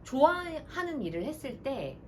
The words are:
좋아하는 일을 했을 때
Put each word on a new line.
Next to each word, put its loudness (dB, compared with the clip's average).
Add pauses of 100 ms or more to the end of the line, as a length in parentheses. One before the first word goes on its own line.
좋아하는 2
일을 -2
했을 -6
때 -4 (100)